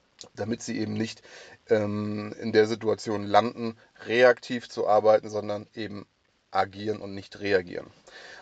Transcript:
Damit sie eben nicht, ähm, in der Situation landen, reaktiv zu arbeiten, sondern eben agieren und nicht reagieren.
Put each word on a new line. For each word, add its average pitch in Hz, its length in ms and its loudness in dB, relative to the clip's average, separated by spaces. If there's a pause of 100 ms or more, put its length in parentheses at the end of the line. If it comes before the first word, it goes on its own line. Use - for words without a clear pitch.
(340)
Damit 107 280 -6
sie 113 160 -6
eben 107 140 -4
nicht, 110 300 -6 (480)
ähm, 104 680 -2
in 110 120 -6
der 107 140 6
Situation 107 580 -2
landen, 110 540 2 (260)
reaktiv 123 640 4
zu - 180 -4
arbeiten, 107 440 4
sondern 104 440 -6
eben 101 320 -12 (440)
agieren 98 500 -2
und 98 140 -10
nicht 98 260 -14
reagieren. 92 460 -2 (560)